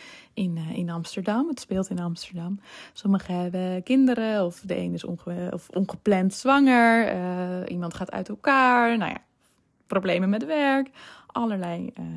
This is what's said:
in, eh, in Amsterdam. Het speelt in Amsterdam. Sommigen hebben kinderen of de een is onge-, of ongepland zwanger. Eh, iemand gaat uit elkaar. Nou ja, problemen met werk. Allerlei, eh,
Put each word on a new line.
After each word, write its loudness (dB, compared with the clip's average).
in, -4
eh, -6
in -4
Amsterdam. -2
Het -6
speelt -4
in -6
Amsterdam. -8
Sommigen 0
hebben -4
kinderen 4
of -6
de -4
een -4
is -6
onge-, -8
of -10
ongepland 0
zwanger. 6
Eh, -4
iemand -6
gaat -8
uit -6
elkaar. 4
Nou -2
ja, -12
problemen 0
met 0
werk. 0
Allerlei, -4
eh, -12